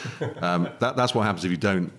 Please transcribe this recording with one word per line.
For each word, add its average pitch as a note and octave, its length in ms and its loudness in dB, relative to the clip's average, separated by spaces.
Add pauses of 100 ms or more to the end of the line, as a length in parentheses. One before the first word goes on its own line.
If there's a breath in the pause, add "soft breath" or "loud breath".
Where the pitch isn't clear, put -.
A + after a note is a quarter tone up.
(420 loud breath)
Um, F2 280 0 (100)
that, B2+ 180 0
that's B2 180 2
what A2 80 4
happens F#2 220 0
if F2+ 60 0
you F2+ 60 2
don't F#2 420 2